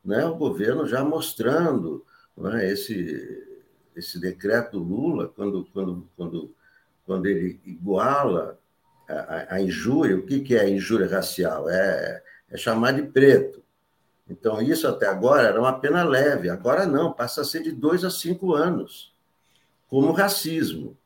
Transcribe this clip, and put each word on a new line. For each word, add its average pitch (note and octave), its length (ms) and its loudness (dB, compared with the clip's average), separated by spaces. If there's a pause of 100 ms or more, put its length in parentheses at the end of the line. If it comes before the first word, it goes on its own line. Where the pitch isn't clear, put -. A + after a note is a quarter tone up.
né, G#2+ 220 0
o D#3+ 100 -2
governo B2+ 500 -2
já C3 180 -2
mostrando, C#3 1000 -2 (320)
né, F#2+ 360 -2
esse, F#2+ 720 -8 (520)
esse - 240 -12
decreto G2+ 600 -2
do E2+ 40 -6
Lula, G#2+ 460 -2
quando, G2 420 -6
quando, F2+ 360 -6 (100)
quando, E2+ 360 -10 (520)
quando F#2+ 220 -4
ele F2 380 -2
iguala F#2 920 0 (480)
a, D2+ 60 -8
a, D#2+ 420 -8
a G2 60 0
injúria. G2 560 2
O - 60 -4
que C#3 160 -2
que C3 160 0
é G#2+ 60 6
a G2 80 4
injúria F#2+ 380 0
racial? E2 640 -2
É, F#2 520 0 (280)
é - 80 -12
chamar A#2 360 0
de D3 100 -2
preto. - 600 6 (640)
Então, A2 320 -4
isso C#3+ 280 0
até G#2+ 200 0
agora A#2+ 360 4
era G#2+ 160 4
uma B2+ 200 2
pena E3+ 240 2
leve, C#3+ 460 2
agora C3+ 360 0
não, D#3+ 280 0
passa B2 280 -6
a - 40 -2
ser D#3+ 160 -6
de D#3 100 -4
dois D#3 320 0
a E3 60 -2
cinco F3 440 -2
anos, D3 600 -2 (720)
como C#3 240 4
racismo. D#3+ 960 -2